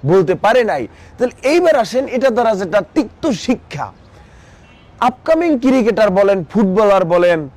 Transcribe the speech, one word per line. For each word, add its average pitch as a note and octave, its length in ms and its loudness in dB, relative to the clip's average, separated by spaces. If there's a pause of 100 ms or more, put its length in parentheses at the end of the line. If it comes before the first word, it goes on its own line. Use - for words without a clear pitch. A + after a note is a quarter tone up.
বলতে F3+ 280 2
পারে A3+ 300 2
নাই। D3 240 -6 (300)
তাহলে B3 300 -4
এইবার D#4+ 280 2
আসেন, A#3+ 300 -2
এটা B3 240 -2
দ্বারা A3+ 240 0
যেটা F#3+ 280 -4 (120)
তিক্ত D4+ 360 -4
শিক্ষা, D3 600 -6 (1080)
আপকামিং D#4 580 0
ক্রিকেটার A3+ 520 2
বলেন, G3 340 2
ফুটবলার G3 600 2
বলেন E3+ 520 0